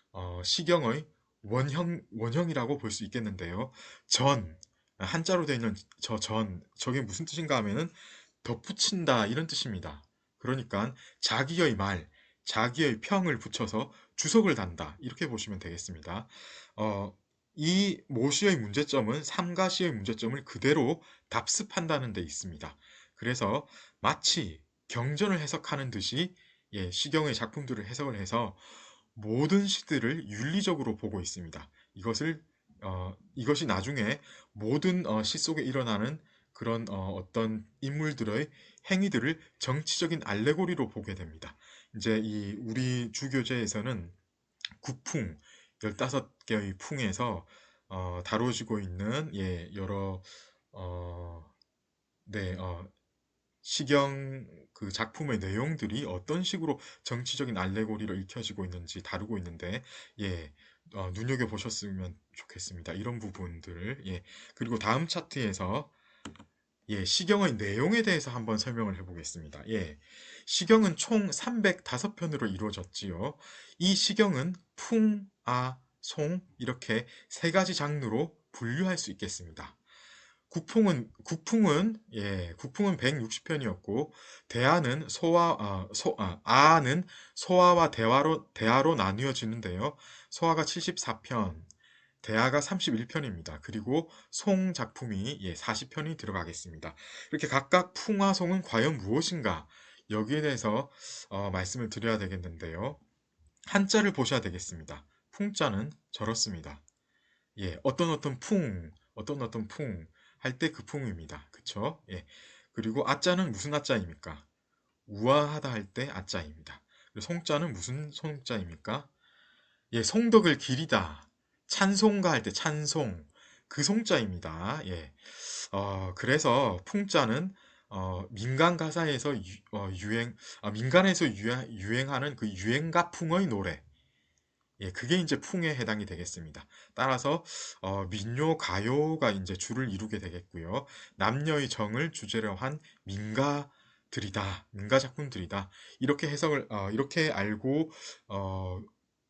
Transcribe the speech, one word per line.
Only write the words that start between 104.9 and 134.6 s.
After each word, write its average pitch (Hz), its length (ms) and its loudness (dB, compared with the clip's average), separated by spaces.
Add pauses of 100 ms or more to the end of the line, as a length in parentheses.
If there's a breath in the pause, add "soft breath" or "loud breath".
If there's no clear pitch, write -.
풍자는 151 640 -2 (180)
저렇습니다. 90 720 -4 (800)
예, 90 240 -4
어떤 165 260 4
어떤 143 300 -2
풍, 104 500 0 (240)
어떤 135 280 -6
어떤 110 260 -6
풍 95 400 -8 (320 soft breath)
할 127 180 -2
때 160 140 2
그 135 120 -14
풍입니다. 92 680 -8
그쵸? - 580 -6
예. 87 140 -10 (480 loud breath)
그리고 110 360 -2
아자는 180 440 2
무슨 107 220 -4
아자입니까? 87 720 -2 (600)
우아하다 139 640 2
할 107 220 -6
때 135 160 -4
아자입니다. 80 720 -8 (320 soft breath)
그리고 104 80 -12
송자는 165 520 -2
무슨 127 380 -8
송자입니까? 127 960 -6 (840 soft breath)
예, 117 100 0
송덕을 214 560 8
기리다, 120 680 0 (380)
찬송가 196 640 4
할 123 120 4
때 98 100 -4
찬송, 147 720 -2 (460 soft breath)
그 - 140 -2
송자입니다. 117 1040 0
예. 80 260 -8 (600 loud breath)
어, 95 440 -2
그래서 127 680 4
풍자는, 175 680 2 (360 soft breath)
어, 92 400 -4
민간 135 480 4
가사에서 151 580 0
유-, 98 60 -4 (300)
어, 101 220 -4
유행-, 113 420 -2 (260 loud breath)
아, 104 80 -4
민간에서 160 560 6
유행-, 117 440 -2
유행하는 127 640 -2
그 110 120 -2
유행가풍의 160 1000 0
노래. 98 340 -2 (960)